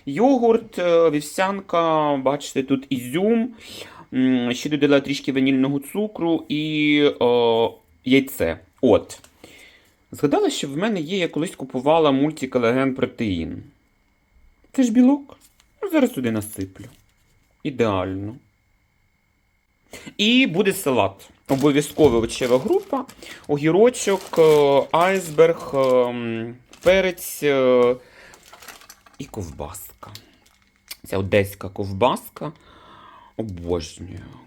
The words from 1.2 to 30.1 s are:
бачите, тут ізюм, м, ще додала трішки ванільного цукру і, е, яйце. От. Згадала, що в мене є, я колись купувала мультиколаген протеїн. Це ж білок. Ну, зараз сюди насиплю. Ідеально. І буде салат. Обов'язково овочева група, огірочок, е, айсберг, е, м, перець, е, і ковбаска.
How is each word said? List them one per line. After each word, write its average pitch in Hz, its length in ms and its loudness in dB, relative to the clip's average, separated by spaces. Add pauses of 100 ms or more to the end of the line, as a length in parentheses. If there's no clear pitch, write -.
бачите, 135 460 -2
тут 131 260 -2
ізюм, 185 680 -2 (580)
м, 127 400 0
ще 147 160 -6
додала 143 320 4
трішки 139 300 -6
ванільного 135 480 0
цукру 170 720 -4
і, 151 500 0 (220)
е, 117 480 2 (360)
яйце. 127 540 0 (220)
От. - 380 2 (920)
Згадала, 320 380 0
що - 180 -8
в 139 100 -8
мене 196 240 -4
є, 165 160 -6
я 170 100 -2
колись 160 280 -6
купувала 143 560 0
мультиколаген 131 840 0
протеїн. 104 680 -6 (1080)
Це 269 120 2
ж 233 80 2
білок. 254 460 2 (440)
Ну, 403 80 -6
зараз 294 240 2
сюди 120 180 -4
насиплю. 104 540 -8 (800)
Ідеально. 101 720 -2 (1800)
І 240 300 2
буде 185 260 0
салат. 113 560 -2 (180)
Обов'язково 143 720 2
овочева 117 420 0
група, 294 460 -4 (420)
огірочок, 185 760 2 (160)
е, 147 540 4
айсберг, 165 840 2
е, 139 40 0
м, 120 800 0 (280)
перець, 185 600 0
е, 127 520 4 (1200)
і 139 80 -14
ковбаска. 76 840 -14 (920)